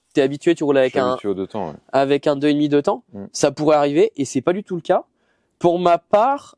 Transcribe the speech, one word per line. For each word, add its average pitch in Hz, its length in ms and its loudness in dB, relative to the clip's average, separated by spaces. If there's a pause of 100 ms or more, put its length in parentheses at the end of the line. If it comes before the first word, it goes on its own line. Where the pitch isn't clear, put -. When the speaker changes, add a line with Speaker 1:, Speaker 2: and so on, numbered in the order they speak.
(120)
Speaker 1:
t'es - 80 0
habitué, 143 340 0
tu 165 100 -4
roules 143 120 2
avec 131 160 4
Speaker 2:
Je 147 60 -2
suis 127 80 0
Speaker 1:
un, 127 60 0
Speaker 2:
habitué 123 180 -6
au 95 40 -2
deux 92 120 -6
temps, 95 220 -8
ouais. 73 60 -12 (180)
Speaker 1:
avec 139 340 0
un 147 100 0
deux 143 120 -2
et 147 60 2
demi 147 140 0
deux 143 140 2
temps. 240 200 -2 (120)
Speaker 2:
Mm. 101 180 -12
Speaker 1:
Ça - 200 0
pourrait 156 240 0
arriver 147 400 2
et 139 100 -4
c'est - 160 -4
pas 180 100 0
du 202 120 -6
tout 185 120 -8
le 165 60 -8
cas. 208 220 0 (540)
Pour 175 200 0
ma 175 200 2
part, 262 600 -2